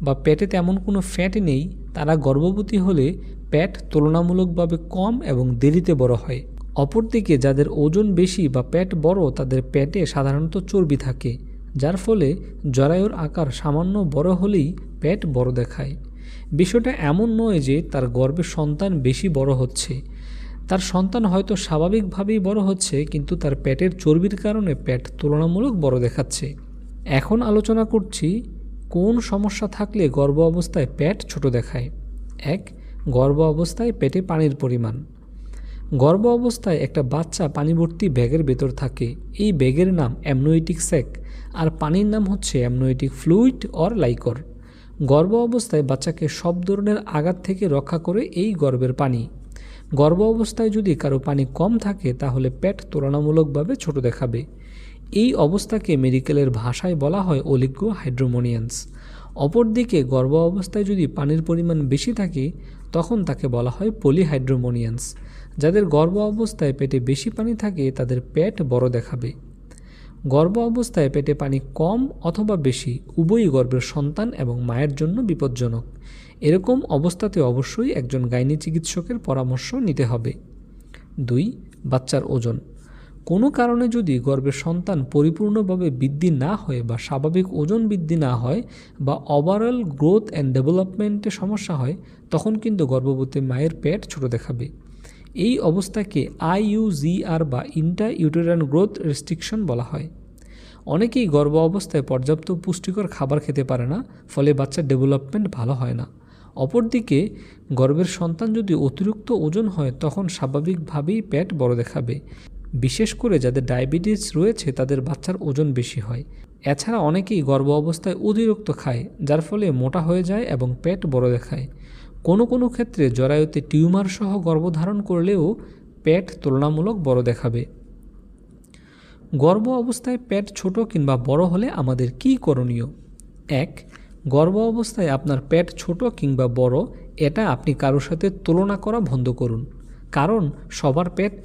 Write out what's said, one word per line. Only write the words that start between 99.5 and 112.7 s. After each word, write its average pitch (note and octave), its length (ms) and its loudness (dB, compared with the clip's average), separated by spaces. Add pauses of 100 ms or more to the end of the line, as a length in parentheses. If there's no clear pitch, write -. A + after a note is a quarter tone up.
বলা B2 160 0
হয়। D3+ 260 -8 (800)
অনেকেই A3+ 400 2
গর্ভ D3 300 4
অবস্থায় E3 460 2
পর্যাপ্ত C#3+ 500 -2
পুষ্টিকর F#3 560 -4
খাবার D3 320 -2
খেতে C#3 240 -2
পারে B2+ 220 -2
না, F#3+ 180 -4 (240)
ফলে C#3+ 240 2
বাচ্চার C3+ 360 0
ডেভেলপমেন্ট C#3 640 2
ভালো B2 200 -2
হয় B2 220 -2
না। A#2+ 120 -6 (500)
অপরদিকে A3+ 800 0 (380)
গর্ভের C3+ 320 4
সন্তান F3 500 -2
যদি G3+ 200 0
অতিরিক্ত G3 580 0
ওজন F#3+ 360 0
হয়, D3 320 -2
তখন F3 280 -2
স্বাভাবিকভাবেই D#3+ 920 -2
পেট F3 320 -2
বড় B2 220 2
দেখাবে। B2 440 -4 (540)